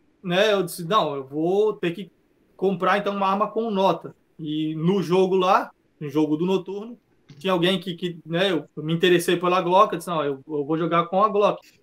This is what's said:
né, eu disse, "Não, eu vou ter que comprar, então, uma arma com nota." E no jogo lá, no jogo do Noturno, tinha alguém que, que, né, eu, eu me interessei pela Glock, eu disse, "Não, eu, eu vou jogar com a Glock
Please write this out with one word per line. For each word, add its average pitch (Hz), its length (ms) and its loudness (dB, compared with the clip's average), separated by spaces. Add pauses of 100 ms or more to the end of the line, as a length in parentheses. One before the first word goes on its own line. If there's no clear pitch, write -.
(240)
né, 196 300 2
eu 196 100 2
disse, 175 220 -10
"Não, 160 300 0
eu 139 100 -8
vou 175 480 0
ter 175 180 -4
que 170 200 -10 (460)
comprar, 185 400 0
então, 202 180 -4
uma 196 120 0
arma 202 240 0
com 226 180 -4
nota." 185 460 0 (240)
E 156 360 -4
no 175 280 0
jogo 185 320 2
lá, 196 340 2 (300)
no 151 100 -8
jogo 151 260 0
do 160 100 0
Noturno, 196 520 -4 (420)
tinha 190 140 0
alguém 180 260 2
que, 175 160 -8
que, 170 300 -6
né, 175 260 0
eu, 151 240 -2
eu 151 80 -10
me 160 100 -2
interessei 175 440 2
pela 180 240 0
Glock, 190 320 4
eu 185 40 -4
disse, 175 120 -10
"Não, 160 140 -2
eu, 139 240 -4
eu 147 180 -4
vou 160 120 -2
jogar 170 300 0
com 190 160 2
a 220 60 4
Glock 202 320 0 (220)